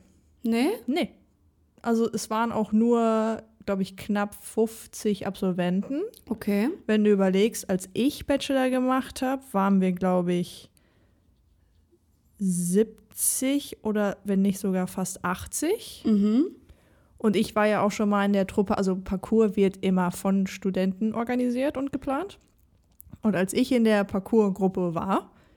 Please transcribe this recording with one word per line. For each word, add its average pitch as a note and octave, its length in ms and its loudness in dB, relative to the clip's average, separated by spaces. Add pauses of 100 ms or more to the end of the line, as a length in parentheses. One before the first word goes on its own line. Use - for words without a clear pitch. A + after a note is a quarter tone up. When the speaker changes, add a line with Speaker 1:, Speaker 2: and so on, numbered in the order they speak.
(420)
Speaker 1:
Nee? A#3 260 2 (180)
Speaker 2:
Nee. D4 240 -2 (720)
Also A3+ 280 2
es A#3 200 -6
waren A3+ 220 0
auch - 200 -2
nur, A3+ 720 2 (240)
glaub G3 140 -2
ich, - 160 -6
knapp G#3 460 -2
fünfzig - 840 -4
Absolventen. F#3 760 -2 (280)
Speaker 1:
Okay. G#3+ 420 0 (160)
Speaker 2:
Wenn G#3+ 180 2
du G#3 60 6
überlegst, F#3+ 580 2
als F#3 260 -2
ich - 320 0
Bachelor C4+ 440 0
gemacht B3+ 520 -2
hab, C4 300 -4
waren G3 300 4
wir, F#3 100 2
glaub F3+ 360 0
ich, F3 420 -4 (1700)
siebzig G#3 1400 -2
oder G#3 420 -2
wenn G3 180 2
nicht G3 160 2
sogar F#3 280 -2
fast - 380 -8
achtzig. - 840 -6
Speaker 1:
Mhm. G#3+ 400 2 (720)
Speaker 2:
Und G#3+ 180 2
ich - 180 0
war G#3+ 120 2
ja G#3 160 2
auch G3+ 100 2
schon G#3 160 -2
mal G3+ 160 2
in G3+ 80 2
der G3 140 2
Truppe, G3+ 320 0
also F#3+ 180 0
Parcours G3+ 600 0
wird G3 280 2
immer F#3 260 2
von G3 360 0
Studenten F#3+ 680 -2
organisiert B3 600 -2
und C#4 160 -4
geplant. C#4+ 460 -6 (840)
Und G3+ 140 2
als F#3 160 0
ich B3+ 200 2
in A#3+ 120 4
der G#3 200 4
Parcours-Gruppe F#3+ 920 0
war, G3 360 -2 (260)